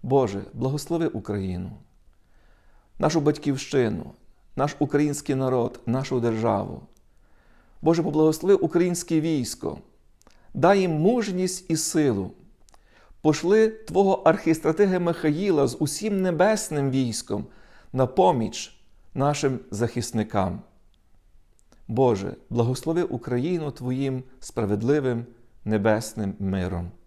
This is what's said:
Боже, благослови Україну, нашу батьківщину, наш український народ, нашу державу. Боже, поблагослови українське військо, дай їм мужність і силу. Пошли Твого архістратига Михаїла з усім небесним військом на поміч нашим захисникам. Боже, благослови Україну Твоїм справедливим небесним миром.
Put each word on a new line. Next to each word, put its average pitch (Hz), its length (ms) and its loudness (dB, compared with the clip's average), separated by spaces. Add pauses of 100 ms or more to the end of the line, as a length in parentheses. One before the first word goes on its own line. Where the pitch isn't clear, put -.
Боже, 123 360 2 (120)
благослови 147 540 -2
Україну, 95 640 -6 (1300)
нашу 156 220 2
батьківщину, 135 880 -2 (440)
наш 143 240 -2
український 147 560 0
народ, 127 500 -2
нашу 131 340 -2
державу. 110 640 -2 (1000)
Боже, 165 220 2
поблагослови 156 520 4
українське 170 680 0
військо, 147 560 -4 (760)
дай 190 260 4
їм 180 120 2
мужність 185 800 0
і 160 80 2
силу. 120 540 0 (920)
Пошли 196 480 4
Твого 196 440 0
архістратига 165 840 2
Михаїла 160 680 2
з 120 120 -4
усім 196 420 -2
небесним 170 720 0
військом 120 540 -2 (480)
на 131 140 2
поміч 147 720 0 (340)
нашим 139 460 0 (120)
захисникам. 107 920 -2 (1300)
Боже, 113 480 0 (140)
благослови 127 540 0
Україну 143 680 -4
Твоїм 127 520 -4 (160)
справедливим 120 880 0 (380)
небесним 107 760 0
миром. 90 520 -4 (160)